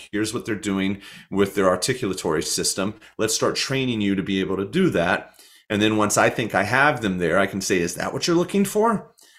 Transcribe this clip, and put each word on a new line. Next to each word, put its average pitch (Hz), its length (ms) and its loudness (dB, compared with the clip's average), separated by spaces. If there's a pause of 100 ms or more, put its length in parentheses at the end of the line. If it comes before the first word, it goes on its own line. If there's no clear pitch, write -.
(120)
Here's 107 220 -2
what 117 120 -6
they're 117 100 -4
doing 98 460 -2 (280)
with 95 260 0
their 98 120 4
articulatory 90 760 0
system. 95 520 -4 (220)
Let's 110 180 -2
start 117 200 0
training 127 460 -2
you 98 140 2
to 95 80 -2
be 95 180 0
able 92 160 -2
to 98 80 -2
do 165 240 2
that." 90 440 0 (360)
And 104 120 0
then 107 160 2
once 104 200 2
I 113 120 6
think 117 260 -4
I 95 80 2
have 131 360 2
them 98 200 -2
there, 87 200 2
I 98 60 4
can 98 160 -4
say, 95 180 0
"Is 85 140 -2
that 85 180 -6
what - 160 -4
you're 175 80 2
looking 180 300 0
for?" 214 480 0 (260)